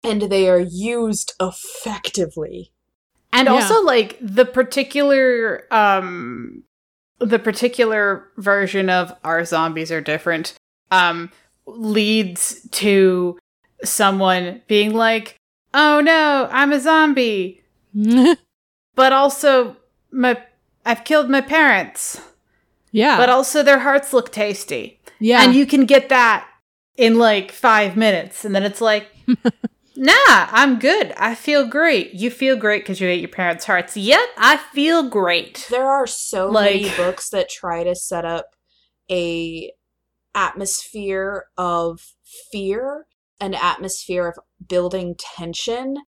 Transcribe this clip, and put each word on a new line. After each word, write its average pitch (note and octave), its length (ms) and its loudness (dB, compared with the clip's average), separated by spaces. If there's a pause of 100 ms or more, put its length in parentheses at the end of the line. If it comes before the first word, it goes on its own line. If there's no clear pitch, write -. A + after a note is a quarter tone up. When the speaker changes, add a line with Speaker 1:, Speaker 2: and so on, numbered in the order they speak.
Speaker 1:
and G#3 180 -2
they F#3+ 260 2
are F3+ 120 4
used G#3 800 -4
effectively. - 1300 -8 (600)
Speaker 2:
And B3+ 140 4
Speaker 3:
Yeah. B3+ 80 4
Speaker 2:
also, G#4 280 2
like, B3 380 0
the A3+ 240 2
particular, C4 1300 0
um, F3+ 920 -2 (540)
the A3+ 200 0
particular A3 1000 -2
version G3 540 0
of F3+ 220 0 (120)
"Our E3 200 -2
zombies D#3+ 480 -4
are D#3+ 100 -6
different," D#3+ 520 -4 (360)
um, F3 400 0 (360)
leads G#3+ 1040 -4
to F#3 680 2 (460)
someone F#3+ 800 0
being G#3+ 280 0
like, A3+ 420 -2 (360)
"Oh D4 280 4
no, D4+ 520 2
I'm C#4 200 2
a C#4+ 80 0
zombie." B3+ 840 0 (320)
Speaker 3:
<laughs> A#3+ 420 4 (580)
Speaker 2:
But C4 200 4
also, C4+ 640 2 (340)
my, B3 260 0 (480)
I've A#3 200 -2
killed D4+ 260 0
my C4+ 100 2
parents. C4 800 -2 (720)
Speaker 3:
Yeah. B3+ 260 2
Speaker 2:
But B3 140 4
also C4+ 320 2
their C#4 160 6
hearts C#4 340 0
look B3 180 2
tasty. G3+ 680 -6 (180)
Speaker 3:
Yeah. A#3 240 4
Speaker 2:
And B3+ 120 6
you C#4 100 6
can C#4 220 4
get C#4 240 4
that A#3+ 360 2 (520)
in, A3+ 180 4
like, G#3+ 360 2
five G#3+ 440 2
minutes. G#3 480 -2
And G3+ 100 -6
then G3 100 0
it's G3+ 180 -6
like, G#3+ 260 0 (100)
Speaker 3:
<laughs> - 800 -6
Speaker 2:
"Nah, C4+ 160 2 (160)
I'm A#3+ 500 4
good. E4 380 0
I A3+ 180 -4
feel C#4+ 320 0
great." C#4 460 0
You G#3 180 -4
feel C4 260 0
great G#3 280 -2
'cause F#3+ 160 -8
you F#3 80 -2
ate F3+ 120 -2
your F3 100 -12
parents' F3 340 -4
hearts. F3+ 320 -2
Yep, C#4+ 400 2
I C#4 220 4
feel D#4 500 0
great. F3 600 -4
Speaker 1:
There B3+ 180 -2
are C4+ 180 0
so G3 460 -6
many G3+ 320 2
Speaker 2:
Like F#3 140 -6
Speaker 1:
books F3+ 320 -4
that F#3 180 -4
try E3+ 360 -8
to F3+ 100 -2
set E3+ 320 -8
up E3 240 -8 (600)
a E3+ 640 -6 (600)
atmosphere G3 1120 -6 (100)
of E3+ 440 -4 (500)
fear, A#3 560 -8 (340)
an F#3+ 140 -8
atmosphere F3 720 -6
of E3+ 100 -14 (300)
building F3+ 500 -4
tension A#3 800 -8 (180)